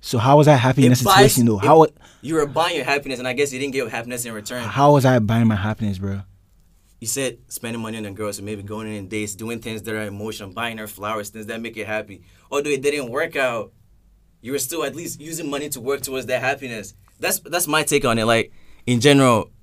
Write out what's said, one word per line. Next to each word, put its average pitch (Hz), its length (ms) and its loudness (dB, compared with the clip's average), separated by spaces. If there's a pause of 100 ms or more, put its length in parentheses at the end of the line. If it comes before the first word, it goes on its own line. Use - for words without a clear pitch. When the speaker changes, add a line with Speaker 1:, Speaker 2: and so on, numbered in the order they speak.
Speaker 1:
So - 180 -4
how 131 180 6
was 147 100 8
I 151 80 8
happy 127 300 4
in 123 60 8
Speaker 2:
it 123 80 6
Speaker 1:
that - 60 -2
Speaker 2:
buys, 190 100 6 (180)
Speaker 1:
situation, 123 140 4
though? 110 120 2
Speaker 2:
it, 101 60 -2
Speaker 1:
How 156 180 10
it - 140 0 (240)
Speaker 2:
you 156 140 -6
were 151 100 2
buying 165 300 -2
your 131 100 -4
happiness, 139 340 -4
and 127 80 -6
I 127 60 -4
guess 139 180 0
you 127 80 -8
didn't 135 140 -4
get 127 160 -4
happiness 120 360 -8
in 117 80 -10
return. 117 300 -10
Speaker 1:
How 139 300 4
was 139 120 6
I 127 140 6
buying 113 280 2
my 110 80 2
happiness, 104 420 -4
bro? 98 240 -8 (760)
Speaker 2:
You 110 80 -12
said 127 400 -6
spending 117 340 -10
money 110 160 -8
on 107 80 -8
a 101 60 -10
girl, 104 200 -8
so 98 120 -12
maybe 104 180 -10
going 107 340 -10
on 101 120 -10
dates, 107 260 -6
doing 113 260 -10
things 110 220 -10
that 110 140 -8
are 107 80 -6
emotional, 104 480 -10
buying 113 260 -8
her 110 100 -10
flowers, 104 420 -8
things 107 180 -14
that 113 120 -10
make 113 160 -10
her 107 100 -8
happy. 104 360 -8 (300)
Although 147 180 -4
it 135 140 -2
didn't 143 260 -4
work 156 260 -6
out, 120 360 -4 (720)
you 117 80 -10
were 139 80 -4
still 160 240 -6
at 139 120 -6
least 160 240 -12
using 160 300 -10
money 143 200 -6
to 135 120 -8
work 135 200 -2
towards 131 260 -8
that 123 140 -2
happiness. 131 520 -6 (260)
That's, 185 200 -4
that's 170 280 -4
my 151 140 0
take 147 240 0
on 117 140 2
it. 110 60 0
Like, 113 260 2 (340)
in 123 140 2
general 131 500 6 (140)